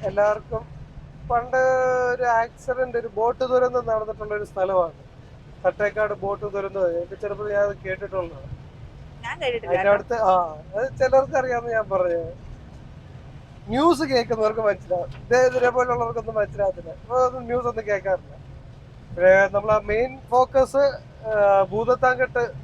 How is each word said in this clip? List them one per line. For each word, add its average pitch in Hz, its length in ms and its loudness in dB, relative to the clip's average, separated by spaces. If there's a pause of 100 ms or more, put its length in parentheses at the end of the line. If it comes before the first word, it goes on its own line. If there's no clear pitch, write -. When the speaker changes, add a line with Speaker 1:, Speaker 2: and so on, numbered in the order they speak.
Speaker 1:
എല്ലാവർക്കും 208 600 0 (640)
പണ്ട് 247 280 -2 (580)
ഒരു 254 80 -4
ആക്സിഡന്റ്, 240 760 0
ഒരു 226 100 -4
ബോട്ട് 233 360 0
ദുരന്തം 247 420 2
നടന്നിട്ടുള്ള 214 480 -4
ഒരു 208 100 -6
സ്ഥലമാണ് 185 480 0 (760)
തട്ടേക്കാട് 208 480 0
ബോട്ട് 196 380 -6
ദുരന്തം. 190 500 -2
എന്റെ 175 120 -12
ചെറുപ്പത്തിൽ 202 380 -8
ഞാൻ 202 100 2
അത് 202 140 -2
കേട്ടിട്ടുള്ളതാണ്. 185 840 -8 (640)
Speaker 2:
ഞാൻ 240 180 -10
കേട്ടിട്ടില്ല 233 340 -2
Speaker 1:
അതിന്റെ 190 180 4
Speaker 2:
കേട്ടോ. - 0 -
Speaker 1:
അടുത്ത്, 202 300 0
ആ, 175 400 2 (160)
അത് 254 200 -4
ചിലർക്ക് 269 380 4
അറിയാമെന്ന് 240 360 -2
ഞാൻ 220 160 -2
പറഞ്ഞത്. 175 460 0 (1300)
ന്യൂസ് 277 340 4
കേൾക്കുന്നവർക്ക് 226 580 0
മനസ്സിലാവും, 185 460 -2
ഇതേ, 254 400 2
ഇതിനെ 247 240 2
പോലുള്ളവർക്കൊന്നും 233 640 -2
മനസ്സിലാകത്തില്ല. 190 560 -2
അപ്പൊ 233 300 -2
അതൊന്നും 254 240 0
ന്യൂസ് 240 220 -2
ഒന്നും 220 200 -4
കേൾക്കാറില്ല. 196 500 -2 (800)
പിന്നെ 190 340 6
നമ്മളെ 208 320 0
മെയിൻ 226 380 -2 (120)
ഫോക്കസ്, 262 460 2 (500)
ആ, 202 380 4
ഭൂതത്താൻകെട്ട് 247 880 0 (120)